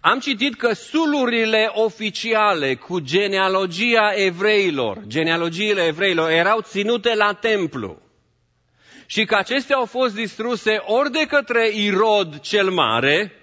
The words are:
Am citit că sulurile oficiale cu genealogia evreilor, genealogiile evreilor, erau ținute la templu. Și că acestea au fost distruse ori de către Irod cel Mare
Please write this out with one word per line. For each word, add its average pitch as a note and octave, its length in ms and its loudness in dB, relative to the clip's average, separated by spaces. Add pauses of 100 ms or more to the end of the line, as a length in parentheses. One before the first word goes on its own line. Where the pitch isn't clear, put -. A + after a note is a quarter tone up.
Am A3 180 2
citit B3 360 -4
că A#3 180 0
sulurile A#3 1000 0
oficiale G#3+ 1000 0
cu F3+ 240 -6
genealogia F#3+ 1160 0
evreilor, F3+ 920 0
genealogiile E3+ 800 -2
evreilor, E3 440 0
erau F#3 320 2
ținute A3 540 -2
la G#3 180 2
templu. D3+ 680 -4 (1040)
Și G#3+ 200 -2
că G#3+ 100 0
acestea B3+ 400 0
au B3+ 100 0
fost A#3+ 300 -2
distruse G#3+ 720 -4
ori B3 260 0
de D4+ 160 0
către A#3 460 0
Irod G3+ 680 0
cel G3 300 0
Mare D3 720 0